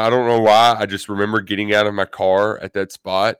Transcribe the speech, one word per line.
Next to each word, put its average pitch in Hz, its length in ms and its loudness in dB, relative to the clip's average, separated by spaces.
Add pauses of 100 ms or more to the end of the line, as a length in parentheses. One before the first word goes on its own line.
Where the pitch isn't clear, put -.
I 113 40 2
don't 123 160 2
know 117 140 2
why. 113 360 6
I 107 100 -2
just 95 220 -10
remember 104 320 -2
getting 104 320 -6
out 104 140 2
of 104 80 -4
my 98 100 -2
car 98 540 0
at 95 140 -14
that 95 180 -6
spot 95 500 -4